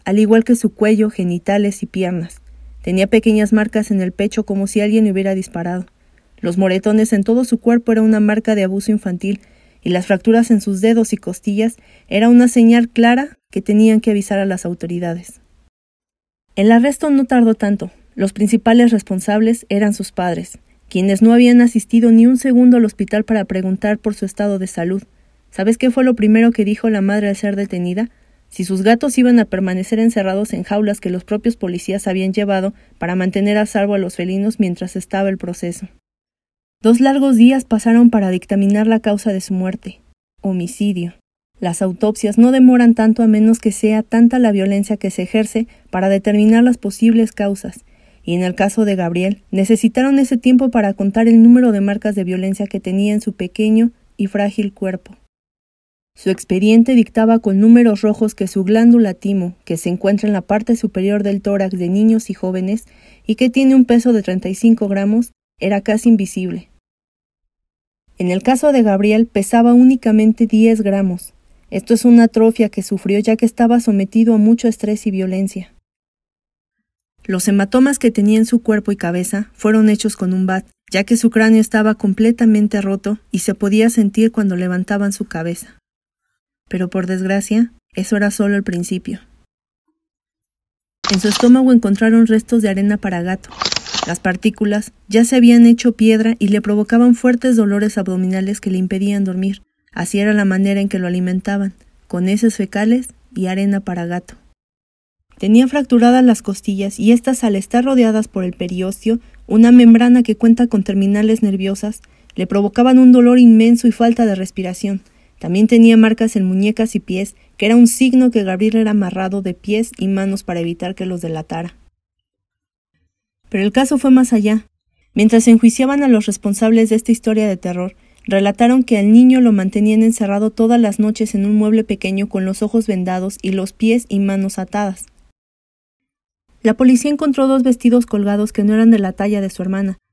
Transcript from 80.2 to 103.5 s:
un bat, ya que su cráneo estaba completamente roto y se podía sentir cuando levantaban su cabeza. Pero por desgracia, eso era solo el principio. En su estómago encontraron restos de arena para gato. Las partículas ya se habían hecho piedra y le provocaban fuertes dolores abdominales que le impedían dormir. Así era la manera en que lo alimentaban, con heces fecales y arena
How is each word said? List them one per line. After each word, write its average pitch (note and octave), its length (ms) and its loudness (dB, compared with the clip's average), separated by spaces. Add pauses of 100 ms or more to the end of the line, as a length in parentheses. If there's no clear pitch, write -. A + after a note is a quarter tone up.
un F#3 140 -2
bat, F#3+ 180 -6 (280)
ya F#3+ 100 -2
que A3+ 140 0
su A3+ 140 0
cráneo A3 300 4
estaba G#3+ 360 0
completamente G#3+ 840 0
roto G3 380 -6 (140)
y F#3 80 -4
se G3 160 -4
podía G#3+ 340 0
sentir A3 400 0
cuando G3+ 240 -2
levantaban F#3 580 -4
su G3 120 -10
cabeza. E3+ 520 -10 (920)
Pero F3+ 200 -6
por F3+ 200 -6
desgracia, G3 640 -2 (220)
eso G3 220 -4
era G3+ 140 0
solo G3+ 240 -2
el G3+ 80 -2
principio. F3+ 580 -8 (1900)
En F#3+ 60 0
su F#3 80 -2
estómago B3+ 460 2
encontraron A3+ 560 2
restos A3 340 0
de G#3+ 60 -2
arena G3+ 280 -2
para F#3 260 -6
gato. F#3 280 -8 (560)
Las F3+ 140 -8
partículas G#3 720 -4 (160)
ya A3 160 4
se C4 120 0
habían A#3+ 300 6
hecho A#3 260 2
piedra A3 460 0
y G#3 100 -2
le G#3 140 -2
provocaban A#3 520 2
fuertes B3 420 0
dolores G#3 420 0
abdominales F#3 600 -4
que - 120 -8
le F#3 80 -2
impedían G3 460 -4
dormir. F#3+ 360 -6 (320)
Así F#3 260 -6
era G#3 140 0
la G#3 140 0
manera G3 340 0
en G3 80 -4
que G3 100 -4
lo F3+ 80 -4
alimentaban, F#3 680 -4 (320)
con F3+ 240 -4
heces G#3+ 260 0
fecales G#3+ 520 -2 (260)
y F#3 140 -4
arena G3 320 -2